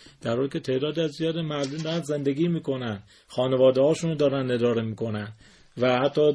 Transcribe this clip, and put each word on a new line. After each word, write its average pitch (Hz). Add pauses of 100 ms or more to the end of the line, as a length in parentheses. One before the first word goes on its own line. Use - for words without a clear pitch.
(220)
در 117
حالی 135
که 160
تعداد 139
از 160
زیاد 160
معلول 151
دارن 160
زندگی 147
می‌کنن، 131 (260)
خانواده‌هاشون 131
رو 160
دارن 139
اداره 117
می‌کنن 107 (480)
و 123
حتی 147